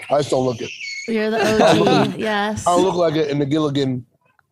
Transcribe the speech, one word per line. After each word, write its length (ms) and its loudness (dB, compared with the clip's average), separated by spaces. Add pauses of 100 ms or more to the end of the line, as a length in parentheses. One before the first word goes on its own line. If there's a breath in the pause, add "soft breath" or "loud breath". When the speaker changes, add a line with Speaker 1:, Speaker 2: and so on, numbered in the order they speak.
Speaker 1:
I 100 2
just 100 -2
don't 160 0
look 160 -4
it. 100 -10 (360)
Speaker 2:
You're 240 -2
the 100 -2
Speaker 1:
I 160 2
don't 40 4
Speaker 2:
O 440 4
G, 60 -4
Speaker 1:
look, 80 -10
Speaker 2:
yes. 480 -4
Speaker 1:
I 40 4
don't 120 4
look 120 0
like 200 2
it 140 0
in 100 -2
the 60 0
Gilligan 600 -2 (460)